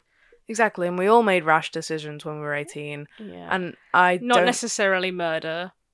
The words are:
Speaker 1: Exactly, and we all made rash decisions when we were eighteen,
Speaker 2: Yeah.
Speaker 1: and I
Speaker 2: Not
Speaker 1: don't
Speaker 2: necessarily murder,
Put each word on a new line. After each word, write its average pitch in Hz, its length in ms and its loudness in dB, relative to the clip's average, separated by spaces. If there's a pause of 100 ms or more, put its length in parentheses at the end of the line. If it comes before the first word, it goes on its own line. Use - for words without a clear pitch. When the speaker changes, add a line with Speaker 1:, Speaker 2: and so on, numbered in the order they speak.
(480)
Speaker 1:
Exactly, 214 400 0
and 180 100 -4
we 185 100 0
all 233 140 8
made 185 220 2
rash 160 280 4
decisions 151 520 -8
when 151 120 -8
we 151 60 -10
were 147 120 -6
eighteen, 147 520 -10 (120)
Speaker 2:
Yeah. 180 320 -16
Speaker 1:
and 185 260 -4 (160)
I 180 300 4
Speaker 2:
Not 240 160 2
Speaker 1:
don't 180 80 4
Speaker 2:
necessarily 196 640 0
murder, 165 600 -6 (220)